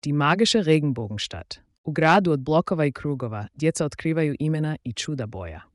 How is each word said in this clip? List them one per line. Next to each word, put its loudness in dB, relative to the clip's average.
die -2
magische 4
Regenbogenstadt. 0
U -6
gradu 4
od 2
blokova 2
i 2
krugova, -4
djeca 0
otkrivaju -2
imena -2
i -6
čuda -6
boja. -10